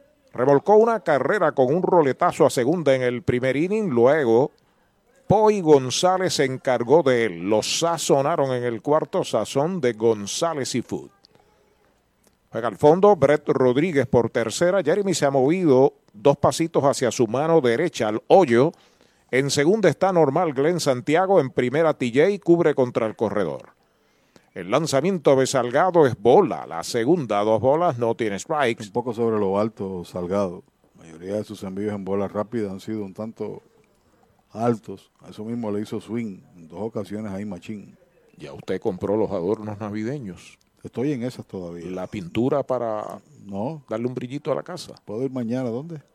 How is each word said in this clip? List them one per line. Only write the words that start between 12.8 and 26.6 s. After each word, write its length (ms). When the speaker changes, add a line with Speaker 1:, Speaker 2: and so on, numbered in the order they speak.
Speaker 1:
Brett 340
Rodríguez 580
por 220
tercera, 520
Jeremy 320
se 120
ha 60
movido 640
dos 240
pasitos 460
hacia 280
su 160
mano 320
derecha, 480
al 200
hoyo. 440
En 180
segunda 400
está 240
normal 400
Glenn 260
Santiago, 640
en 80
primera 460
T 180
J 280
cubre 320
contra 340
el 100
corredor. 540
El 180
lanzamiento 640
de 120
Salgado 580
es 120
bola, 480